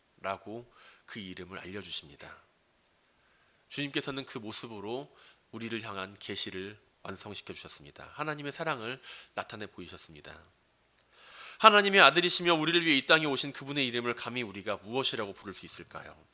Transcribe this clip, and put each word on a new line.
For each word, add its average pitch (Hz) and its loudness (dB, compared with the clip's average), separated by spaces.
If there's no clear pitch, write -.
라고 104 -6
그 - -12
이름을 92 -10
알려주십니다. 87 -10
주님께서는 139 -4
그 - -10
모습으로 113 -8
우리를 113 -6
향한 101 -8
계시를 98 -6
완성시켜 98 -10
주셨습니다. - -16
하나님의 147 -6
사랑을 135 -6
나타내 104 -8
보이셨습니다. 80 -16
하나님의 202 10
아들이시며 170 8
우리를 165 4
위해 151 6
이 131 0
땅에 160 6
오신 139 0
그분의 139 -2
이름을 120 -2
감히 123 -6
우리가 101 -6
무엇이라고 113 -2
부를 95 -12
수 - -14
있을까요? 76 -14